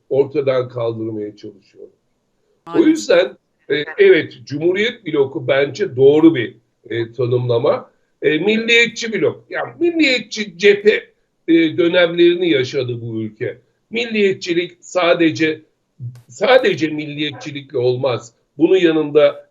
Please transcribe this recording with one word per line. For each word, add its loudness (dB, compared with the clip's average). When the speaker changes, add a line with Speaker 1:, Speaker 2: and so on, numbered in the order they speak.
Speaker 1:
ortadan 0
kaldırmaya -8
çalışıyor. -20
O -18
Speaker 2:
Aynen. 2
Speaker 1:
yüzden, 0
e, -4
evet, 4
Cumhuriyet -4
bloku -2
bence -2
doğru 6
bir, -6
e, -6
tanımlama. -2
E, 0
milliyetçi 0
blok, -4
yani -8
milliyetçi -2
cephe, 2
e, 2
dönemlerini 2
yaşadı -4
bu -8
ülke. -10
Milliyetçilik -2
sadece, 0
sadece 2
milliyetçilikle -8
olmaz. -2
Bunun 4
yanında 2